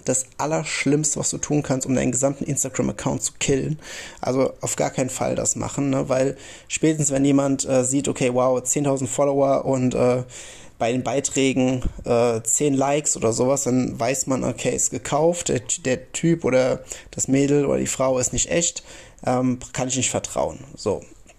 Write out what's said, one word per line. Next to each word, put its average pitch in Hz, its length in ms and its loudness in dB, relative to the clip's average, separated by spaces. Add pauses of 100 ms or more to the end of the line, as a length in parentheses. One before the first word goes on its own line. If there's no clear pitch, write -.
das - 220 -2 (120)
Allerschlimmste, 151 800 0
was 147 100 -4
du 143 80 -6
tun 147 240 0
kannst, 131 240 -2
um 131 80 0
deinen 131 160 2
gesamten 135 340 0
Instagram-Account 135 800 -2
zu - 160 -4
killen. 139 400 -2 (420)
Also 127 400 0
auf - 140 -4
gar 143 160 0
keinen 131 200 -2
Fall - 260 -2
das - 180 -2
machen, 139 360 -2
ne? 139 180 0
Weil 135 280 0 (300)
spätestens, 156 460 2
wenn 135 120 2
jemand, 139 440 2
äh, 127 160 2
sieht, 135 240 0
okay, 127 260 0
wow, 127 260 2
zehntausend 135 480 0
Follower 139 560 2
und... 127 300 2
Äh, 123 300 2 (540)
bei 117 140 0
den 127 100 0
Beiträgen, 131 800 2 (220)
äh, 117 380 2
zehn 147 320 2
Likes 143 420 2
oder 110 160 2
sowas, 127 320 2
dann 127 340 0
weiß 127 280 0
man, 123 180 -2
okay, 127 320 -2
ist - 140 0
gekauft, 156 580 0
der, 135 140 0 (240)
der 127 260 -2
Typ 165 320 2
oder 127 360 2 (320)
das - 160 -4
Mädel 139 360 4
oder 131 140 2
die 131 80 -2
Frau 131 320 0
ist 127 160 -2
nicht - 160 -2
echt, - 340 0 (400)
ähm, 127 340 0 (140)
kann 131 160 -2
ich 127 80 -4
nicht 123 140 0
vertrauen. 78 480 -4 (180)
So, 92 240 -2 (380)